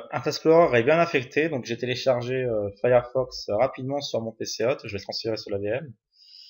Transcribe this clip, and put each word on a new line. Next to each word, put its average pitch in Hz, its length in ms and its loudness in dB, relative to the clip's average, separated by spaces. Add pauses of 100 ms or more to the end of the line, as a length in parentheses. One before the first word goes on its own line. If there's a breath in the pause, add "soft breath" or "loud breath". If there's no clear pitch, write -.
(100)
Internet 139 160 -6
Explorer 156 540 4
est - 20 0
bien 156 180 4
infecté. 156 480 0
Donc, 135 160 -6
j'ai 117 140 -6
téléchargé, 123 560 0
euh, 117 340 -2 (140)
Firefox 123 680 2
rapidement 131 540 -2
sur 123 180 -4
mon 113 120 -8
P 110 120 -10
C 110 220 -4
hôte. 143 180 0
Je 104 100 -10
vais 98 80 -8
transférer 110 360 -6
sur - 120 -14
la 101 60 -4
V 101 120 -4
M. 127 260 -6 (560 loud breath)